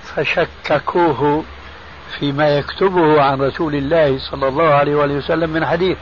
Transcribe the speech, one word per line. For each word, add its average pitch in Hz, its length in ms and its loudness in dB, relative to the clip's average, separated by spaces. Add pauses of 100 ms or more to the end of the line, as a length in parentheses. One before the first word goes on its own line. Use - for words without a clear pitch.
فشككوه 147 1400 -2 (760)
فيما 147 380 0
يكتبه 160 640 2
عن 139 200 2
رسول 147 340 -2
الله 143 440 2 (120)
صلى 135 160 -2
الله 147 260 2
عليه 143 220 2
وآله 143 180 0
وسلم 160 360 -2
من 160 160 -2
حديث. 170 360 0